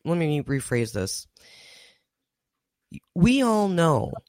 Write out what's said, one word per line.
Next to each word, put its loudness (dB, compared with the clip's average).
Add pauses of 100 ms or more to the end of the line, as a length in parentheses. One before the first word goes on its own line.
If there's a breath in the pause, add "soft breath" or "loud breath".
let -2
me -2
rephrase -4
this. -6 (1900 loud breath)
We 4
all 2
know 2 (160)